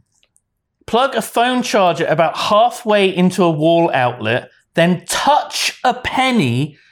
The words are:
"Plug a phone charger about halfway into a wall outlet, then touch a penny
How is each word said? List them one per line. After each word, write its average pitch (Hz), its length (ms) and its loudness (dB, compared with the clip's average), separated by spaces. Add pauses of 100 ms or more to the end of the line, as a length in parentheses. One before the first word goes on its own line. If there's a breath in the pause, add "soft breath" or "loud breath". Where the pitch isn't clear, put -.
(840)
"Plug 262 300 0
a 220 60 -4
phone 247 420 0
charger 175 440 0
about 156 300 0
halfway 208 760 2
into 180 300 2
a 170 80 4
wall 165 420 2
outlet, 120 560 -2 (240 soft breath)
then 170 320 0
touch - 800 -2
a - 80 2
penny 151 840 -2 (140 soft breath)